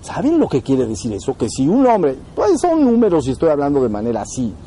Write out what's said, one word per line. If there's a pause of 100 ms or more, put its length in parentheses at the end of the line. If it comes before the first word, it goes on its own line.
¿Saben
lo
que
quiere
decir
eso?
Que
si
un
hombre, (180)
pues
son
números
y
estoy
hablando
de
manera
así, (120)